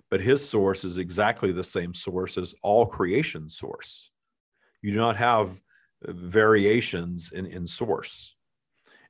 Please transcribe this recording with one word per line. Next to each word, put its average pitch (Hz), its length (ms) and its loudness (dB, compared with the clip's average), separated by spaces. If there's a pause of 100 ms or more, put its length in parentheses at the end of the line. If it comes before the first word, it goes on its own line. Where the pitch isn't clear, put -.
But 95 120 0
his 135 260 2
source 98 380 2
is 90 140 -6
exactly 98 520 0
the 87 140 -4
same 87 280 -2
source 92 440 -6
as 90 260 -6
all 110 220 4
creation 92 640 -2
source. - 600 -12 (720)
You 101 120 -2
do 104 60 0
not 113 180 2
have 107 440 2 (400)
variations 95 1300 2
in, 95 120 -8
in 87 220 -8
source. - 720 -6 (720)